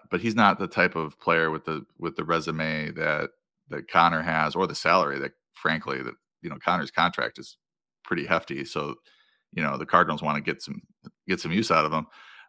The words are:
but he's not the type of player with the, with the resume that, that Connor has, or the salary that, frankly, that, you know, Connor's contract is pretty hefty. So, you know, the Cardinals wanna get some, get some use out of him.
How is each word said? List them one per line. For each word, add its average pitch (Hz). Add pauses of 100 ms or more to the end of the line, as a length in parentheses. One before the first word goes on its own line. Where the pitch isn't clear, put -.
(120)
but 90
he's 113
not 101
the 95
type 90
of 78
player 82
with 78
the, 76 (140)
with 82
the 82
resume 78
that, 76 (380)
that -
Connor 85
has, 80
or 92
the 78
salary 80
that, 67 (240)
frankly, 73
that, 60 (300)
you 85
know, 69
Connor's 87
contract 82
is - (460)
pretty 87
hefty. 78
So, 73 (600)
you 80
know, 71
the 76
Cardinals 80
wanna 73
get -
some, - (440)
get 90
some 80
use 107
out 78
of 78
him. 78 (440)